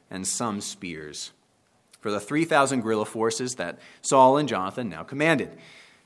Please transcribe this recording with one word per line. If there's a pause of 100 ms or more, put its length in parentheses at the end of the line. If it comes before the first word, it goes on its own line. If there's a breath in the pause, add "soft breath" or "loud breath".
(100)
and
some
spears (680)
for
the
three
thousand
guerrilla
forces
that (240 loud breath)
Saul
and
Jonathan
now
commanded. (500 loud breath)